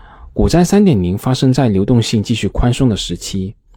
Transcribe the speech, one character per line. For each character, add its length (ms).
股 160
灾 160
三 180
点 200
零 160
发 160
生 180
在 160
流 160
动 160
性 220
继 120
续 140
宽 240
松 160
的 80
时 200
期， 380